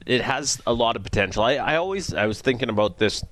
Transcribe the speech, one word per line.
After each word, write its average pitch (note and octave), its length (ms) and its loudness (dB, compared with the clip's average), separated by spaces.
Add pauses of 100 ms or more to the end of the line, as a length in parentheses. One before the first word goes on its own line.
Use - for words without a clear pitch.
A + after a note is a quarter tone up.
it B2 160 2
has C3 460 -4
a A#2+ 60 2
lot A#2 220 2
of G#2+ 60 -6
potential. G2 400 0
I, B2+ 140 4
I D3+ 220 0
always, F#3+ 360 -4
I G2+ 140 2
was G#2+ 140 -4
thinking B2 280 0
about G#2 300 0
this G#2+ 320 2